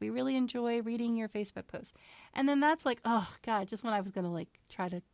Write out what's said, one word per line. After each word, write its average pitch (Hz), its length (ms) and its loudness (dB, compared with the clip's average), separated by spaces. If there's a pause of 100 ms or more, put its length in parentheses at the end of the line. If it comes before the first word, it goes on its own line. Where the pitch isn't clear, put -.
We 214 80 -2
really 262 280 0
enjoy 240 440 0
reading 233 360 0
your 220 120 -2
Facebook 202 380 -6
posts." - 260 -12 (400)
And 269 160 2
then 285 120 4
that's 311 260 4
like, 240 180 0
oh 226 260 2 (120)
God, 208 260 0
just - 160 -8
when 233 80 0
I 208 80 2
was 190 100 -4
gonna, 180 220 -2
like, - 260 -6 (120)
try 185 180 -4
to 180 140 -4 (100)